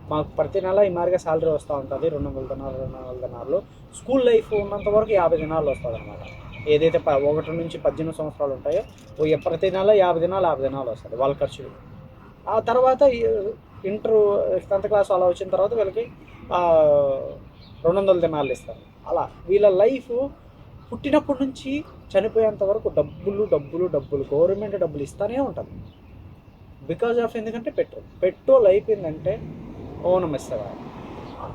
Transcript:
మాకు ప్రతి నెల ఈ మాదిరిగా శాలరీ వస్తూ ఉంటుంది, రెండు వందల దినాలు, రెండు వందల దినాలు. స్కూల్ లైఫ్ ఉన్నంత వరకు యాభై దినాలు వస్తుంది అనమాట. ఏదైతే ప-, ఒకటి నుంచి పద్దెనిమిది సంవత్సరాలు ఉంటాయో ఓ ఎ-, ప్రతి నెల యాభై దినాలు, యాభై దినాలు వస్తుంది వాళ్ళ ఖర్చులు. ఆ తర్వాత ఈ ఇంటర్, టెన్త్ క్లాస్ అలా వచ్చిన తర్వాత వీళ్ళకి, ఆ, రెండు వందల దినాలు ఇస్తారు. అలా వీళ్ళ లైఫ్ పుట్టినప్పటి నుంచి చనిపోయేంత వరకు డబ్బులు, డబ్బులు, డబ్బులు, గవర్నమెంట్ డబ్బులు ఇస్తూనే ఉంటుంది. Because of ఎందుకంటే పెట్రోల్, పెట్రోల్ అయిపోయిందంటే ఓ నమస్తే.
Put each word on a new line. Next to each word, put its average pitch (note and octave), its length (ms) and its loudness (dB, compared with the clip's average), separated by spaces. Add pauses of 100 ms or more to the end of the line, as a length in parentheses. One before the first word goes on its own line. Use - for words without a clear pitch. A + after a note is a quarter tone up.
(100)
మాకు D3+ 180 -2
ప్రతి - 320 -2
నెల F#3 180 0
ఈ G#3 100 6
మాదిరిగా F3 300 0
శాలరీ D#3+ 320 0
వస్తూ D3 240 -2
ఉంటుంది, C3+ 340 -4
రెండు C#3+ 200 -4
వందల C3+ 260 -8
దినాలు, C3+ 240 -8
రెండు C3 300 -10
వందల B2+ 180 -8
దినాలు. B2 360 -4 (340)
స్కూల్ B3+ 300 0
లైఫ్ A3 280 4
ఉన్నంత G3+ 340 -4
వరకు G#3+ 240 4
యాభై E3+ 240 4
దినాలు D#3 340 -2
వస్తుంది A#2+ 260 -6
అనమాట. G#2 220 -14 (500)
ఏదైతే D#3+ 300 4
ప-, - 120 0
ఒకటి D3 400 2
నుంచి E3 280 -6
పద్దెనిమిది D#3 400 -2
సంవత్సరాలు D3 340 -4
ఉంటాయో D3+ 300 -2 (400)
ఓ D#3 40 4
ఎ-, D#3 160 2
ప్రతి E3+ 280 0
నెల F#3+ 200 2
యాభై F3+ 300 4
దినాలు, F3+ 260 0
యాభై C#3 160 0
దినాలు C3+ 280 -4
వస్తుంది - 260 -10
వాళ్ళ C#3 180 0
ఖర్చులు. C#3 360 -6 (800)
ఆ G#3+ 80 0
తర్వాత B3+ 440 4
ఈ B3 180 6 (640)
ఇంటర్, G#3 760 2 (120)
టెన్త్ G3 160 0
క్లాస్ G3+ 240 2
అలా F#3 160 2
వచ్చిన F3+ 220 0
తర్వాత G3 260 0
వీళ్ళకి, A3 340 -2 (440)
ఆ, F3+ 100 2 (1200)
రెండు F3+ 160 4
వందల F#3 200 4
దినాలు D3+ 320 0
ఇస్తారు. - 580 -14
అలా D#3+ 200 -2 (180)
వీళ్ళ G3+ 200 6
లైఫ్ A#3+ 600 2 (640)
పుట్టినప్పటి C#4 520 0
నుంచి C4+ 400 -6 (340)
చనిపోయేంత A3 440 0
వరకు G#3 260 0
డబ్బులు, F#3+ 640 -2
డబ్బులు, D#3+ 340 0
డబ్బులు, C#3 380 -4 (100)
గవర్నమెంట్ G3 420 2
డబ్బులు D#3 260 -4
ఇస్తూనే G#3+ 380 -4
ఉంటుంది. E3 300 -6 (1200)
Because A#3 300 0
of A3+ 120 -6
ఎందుకంటే A3+ 340 -8
పెట్రోల్, - 520 -6
పెట్రోల్ B3+ 440 4
అయిపోయిందంటే F#3+ 720 2 (640)
ఓ F#3 160 2
నమస్తే. C3+ 460 -4 (920)